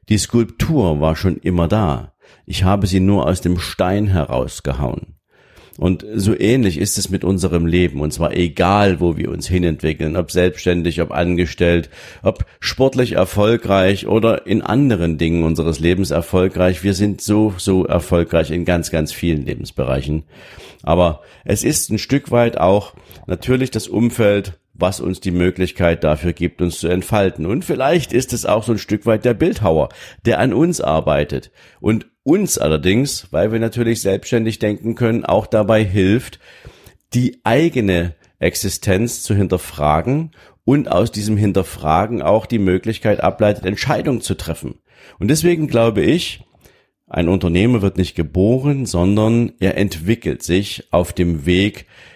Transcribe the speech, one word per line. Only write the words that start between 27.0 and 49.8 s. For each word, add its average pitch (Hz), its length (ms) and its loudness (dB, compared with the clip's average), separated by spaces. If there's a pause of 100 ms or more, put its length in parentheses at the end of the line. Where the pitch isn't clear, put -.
Und 131 180 -2
vielleicht 147 480 0
ist - 200 0
es 120 120 -6
auch 107 200 0
so 120 80 0
ein 107 60 0
Stück - 280 -4
weit 110 180 2
der 120 100 2
Bildhauer, 98 540 0 (360)
der 107 160 2
an 120 120 2
uns 160 280 2
arbeitet 73 680 0 (300)
und 107 260 0 (180)
uns 180 340 0
allerdings, 92 760 0
weil 98 200 0
wir 113 80 -2
natürlich 113 400 -2
selbstständig 110 580 -2
denken 107 360 -2
können, 117 300 0
auch 104 220 0
dabei 110 380 2
hilft, 101 560 0 (720)
die 123 320 0
eigene 104 680 2 (240)
Existenz 98 840 -2
zu 107 120 -2
hinterfragen 90 960 0 (320)
und 143 260 2
aus - 220 2
diesem 107 240 -2
Hinterfragen 95 840 0
auch 104 240 2
die 117 120 -2
Möglichkeit 101 640 0
ableitet, 101 440 0
Entscheidungen 117 560 -2
zu - 120 -4
treffen. - 460 -10 (380)
Und 98 100 -2
deswegen 160 400 2
glaube 113 340 2
ich, 147 400 0 (640)
ein 85 220 -2
Unternehmer 95 540 2
wird 98 160 0
nicht 90 180 -2
geboren, 120 680 0
sondern 107 760 2
er 95 160 0
entwickelt 85 640 -2